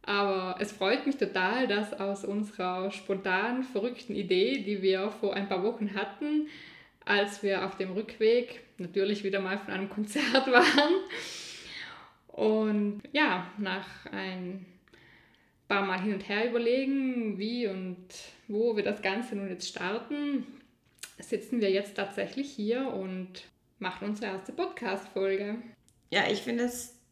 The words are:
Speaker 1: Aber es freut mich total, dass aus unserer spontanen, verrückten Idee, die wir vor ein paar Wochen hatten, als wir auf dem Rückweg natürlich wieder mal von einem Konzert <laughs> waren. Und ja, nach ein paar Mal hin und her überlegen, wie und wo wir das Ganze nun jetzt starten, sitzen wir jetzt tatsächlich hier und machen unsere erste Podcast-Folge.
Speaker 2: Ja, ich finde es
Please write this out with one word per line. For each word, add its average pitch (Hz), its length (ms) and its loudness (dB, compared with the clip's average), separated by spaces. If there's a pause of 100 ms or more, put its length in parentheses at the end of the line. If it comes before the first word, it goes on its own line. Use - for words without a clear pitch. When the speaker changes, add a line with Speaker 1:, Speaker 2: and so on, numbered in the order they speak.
Speaker 1:
Aber 190 540 0
es 208 140 -4
freut 208 320 2
mich 277 100 2
total, 196 520 2
dass 208 260 0
aus 196 320 -4
unserer 196 680 -2
spontanen, 196 720 0
verrückten 233 520 -4
Idee, 202 460 2
die 196 200 -2
wir 190 300 2
vor 202 220 -2
ein 196 140 -2
paar 185 160 0
Wochen 208 300 0
hatten, 302 560 0 (560)
als 202 360 2
wir 190 240 2
auf 190 120 -6
dem 190 140 -4
Rückweg 220 680 2 (160)
natürlich 196 460 0
wieder 196 160 0
mal 190 180 -2
von 202 160 -8
einem 196 160 -4
Konzert 262 580 2
<laughs> 262 40 2
waren. 294 420 8 (1300)
Und 214 760 2 (120)
ja, 202 340 2 (100)
nach 190 540 -6
ein 185 540 -6 (1040)
paar 196 160 2
Mal 185 160 -2
hin 208 120 0
und 196 140 -4
her 214 220 2
überlegen, 247 880 2
wie 226 300 -2
und 185 300 -6 (520)
wo 220 260 2
wir 208 80 0
das 208 180 -2
Ganze 202 360 -2
nun 196 100 -4
jetzt 180 220 -8
starten, 262 760 -4 (720)
sitzen - 440 -2
wir 196 100 4
jetzt 196 240 0
tatsächlich 202 560 -4
hier 233 360 -2
und 190 560 -6 (360)
machen 196 300 -4
unsere 208 240 -4
erste 190 180 -8
Podcast-Folge. 202 1040 -2 (560)
Speaker 2:
Ja, 175 180 4
ich 202 120 0
finde 240 240 0
es - 340 -6 (120)